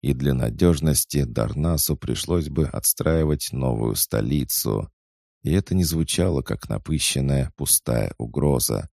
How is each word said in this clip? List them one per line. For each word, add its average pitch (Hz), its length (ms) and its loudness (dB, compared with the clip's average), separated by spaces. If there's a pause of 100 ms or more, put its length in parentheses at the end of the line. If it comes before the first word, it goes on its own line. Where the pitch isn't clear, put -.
И 67 120 2
для 67 200 0
надёжности 73 880 2
Дарнасу 71 720 0
пришлось 76 520 -2
бы 73 200 0
отстраивать 78 800 0
новую 58 460 -2
столицу. 57 920 -2 (540)
И - 80 0
это 90 240 2
не 92 80 4
звучало 80 600 0
как - 260 -6
напыщенная, 69 880 0
пустая 57 600 0
угроза. 60 800 0